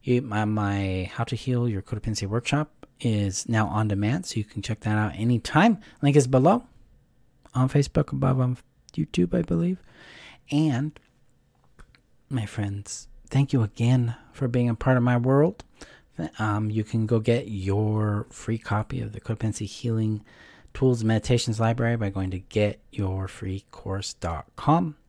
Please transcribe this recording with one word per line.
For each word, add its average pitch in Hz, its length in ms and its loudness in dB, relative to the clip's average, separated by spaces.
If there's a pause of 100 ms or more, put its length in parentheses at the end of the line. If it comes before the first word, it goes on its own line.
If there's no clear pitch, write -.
You, 123 200 2
my, 107 220 -2
my 101 680 0
How 120 100 -4
to - 100 -6
Heal 120 340 0
Your 98 140 -2
Codependency 104 440 -4
workshop 123 600 -4 (140)
is 104 480 0
now 110 180 2
on 107 220 0
demand, 104 380 0
so - 100 -6
you 107 80 -2
can - 180 -10
check - 180 -6
that 107 160 0
out 107 200 0
anytime. 151 600 2 (240)
Link 143 140 4
is 131 100 6
below, 139 380 4 (920)
on 131 140 2
Facebook, 143 440 2
above, 135 260 2
on 127 200 0 (340)
YouTube, 170 420 0
I 180 80 2
believe. 175 400 -2 (680)
And, 147 480 0 (1300)
my 120 180 -4
friends, - 640 -8 (200)
thank 135 240 2
you 127 100 4
again 117 520 2 (180)
for - 140 -4
being 120 220 0
a 117 60 0
part 131 220 2
of 120 60 2
my 123 140 4
world. 135 480 2 (720)
Um, 107 320 -2
you 107 140 -2
can 113 220 -2
go 117 120 2
get 113 300 0
your 104 840 0
free - 280 -4
copy 107 420 -4
of 107 120 -8
the 107 80 -12
Codependency 107 460 -4
Healing 110 580 -2 (480)
Tools 123 300 2
Meditations 110 560 2
Library 117 380 0
by 104 140 -2
going 95 200 -4
to 95 80 -6
get 104 420 -2 (120)
your 95 340 -4
free 95 460 -8
course - 420 -8
dot 85 400 -6
com. 160 420 0 (120)